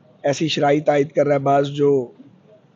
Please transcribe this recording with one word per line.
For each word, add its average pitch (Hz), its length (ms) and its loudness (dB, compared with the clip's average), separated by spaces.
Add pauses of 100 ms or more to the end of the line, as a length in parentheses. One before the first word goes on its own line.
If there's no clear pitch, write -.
(240)
ऐसी 143 260 -2
शराइत 147 400 0
आयद 143 220 0
कर 143 140 0
रहा 143 120 2
है 139 60 -4
बाज़, 139 280 0
जो 143 420 0 (640)